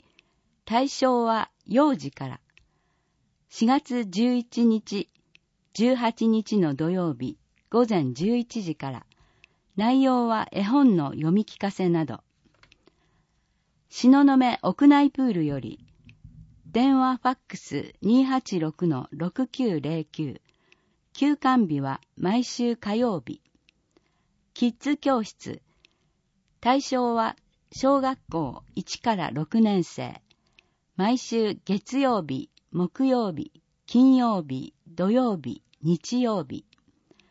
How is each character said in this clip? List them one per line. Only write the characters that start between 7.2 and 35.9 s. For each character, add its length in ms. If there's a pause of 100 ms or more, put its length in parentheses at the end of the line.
午 180
前 240
十 240
一 260
時 120
か 160
ら。 160 (680)
内 260
容 260
は 240
絵 100
本 340
の 140
読 220
み 120
聞 140
か 120
せ 180
な 160
ど。 180 (1700)
東 380
雲 360
屋 240
内 240
プ 120
ー 100
ル 120
よ 160
り、 180 (880)
電 320
話 200
フ 40
ァ 120
ッ 120
ク 100
ス 460
二 220
八 340
六 280
の 260
六 340
九 340
零 240
九、 360 (720)
休 240
館 300
日 140
は 200 (160)
毎 260
週 340
火 200
曜 280
日。 160 (1120)
キ 140
ッ 100
ズ 180
教 260
室、 400 (1000)
対 200
象 340
は 220 (340)
小 300
学 180 (120)
校 320 (120)
一 260
か 160
ら 160
六 280
年 240
生、 360 (760)
毎 220
週 460
月 340
曜 240
日、 280 (220)
木 340
曜 260
日、 200 (340)
金 280
曜 280
日、 320 (140)
土 220
曜 260
日、 260 (200)
日 380